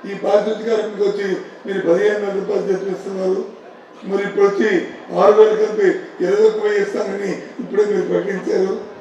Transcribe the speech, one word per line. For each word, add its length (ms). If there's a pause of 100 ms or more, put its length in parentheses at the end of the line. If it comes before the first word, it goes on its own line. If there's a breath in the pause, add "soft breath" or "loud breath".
(100)
ఈ 40
పారిశుద్ధ్య 540
కార్మికులకు 400
వచ్చి 280 (280)
మీరు 220
పదిహేను 320
వేల 200
రూపాయలు 280
జీతం 240
ఇస్తున్నారు, 540 (580)
మరి 200
ఇప్పుడు 220
వచ్చి 420 (320)
ఆరు 120
వేలు 240
కలిపి 440 (240)
ఇరవై 240
ఒక్క 180
వెయ్యి 160
ఇస్తానని 500 (280)
ఇప్పుడే 260
మీరు 160
ప్రకటించారు 760 (220)